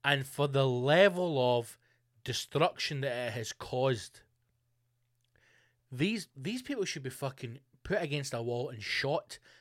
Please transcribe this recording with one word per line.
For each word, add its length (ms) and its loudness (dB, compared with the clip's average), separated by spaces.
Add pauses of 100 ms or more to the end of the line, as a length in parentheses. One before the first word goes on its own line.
And 220 2
for 220 0
the 180 4
level 920 4
of 200 -6 (460)
destruction 800 -2
that 260 -2
it 40 -6
has 200 -6
caused, 680 -2 (1700)
these, 440 0
these 280 -6
people 240 -4
should 160 -6
be 80 -6
fucking 480 -8 (260)
put 160 0
against 340 -4
a 80 -2
wall 280 -4
and 120 -12
shot. 560 -2 (220)